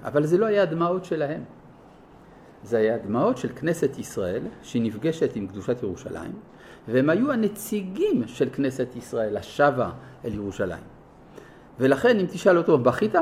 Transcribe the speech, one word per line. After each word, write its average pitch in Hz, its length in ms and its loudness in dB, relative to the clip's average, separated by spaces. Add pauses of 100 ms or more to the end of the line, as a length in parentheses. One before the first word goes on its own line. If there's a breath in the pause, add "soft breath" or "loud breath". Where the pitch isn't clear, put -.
אבל 147 220 2
זה 165 120 4
לא 214 80 2
היה 208 180 4
הדמעות 175 420 0
שלהם. 156 380 -4 (1200 loud breath)
זה 110 140 0
היה 110 180 4
הדמעות 123 420 0
של 120 120 -6
כנסת 156 500 -2
ישראל, 101 440 -4 (180)
שנפגשת 123 760 -2
עם 98 120 -4
קדושת 101 360 -4
ירושלים, 87 480 -8 (560 loud breath)
והם 131 220 2
היו 226 220 2
הנציגים 208 960 -2
של - 220 -2
כנסת 131 460 -2
ישראל, 110 420 -4
השבה 127 540 2 (340 loud breath)
אל 117 80 -4
ירושלים. 98 500 -4 (960 loud breath)
ולכן, 135 400 4
אם 185 100 2
תשאל 185 280 4
אותו, 170 200 6
"בכית?" 127 440 2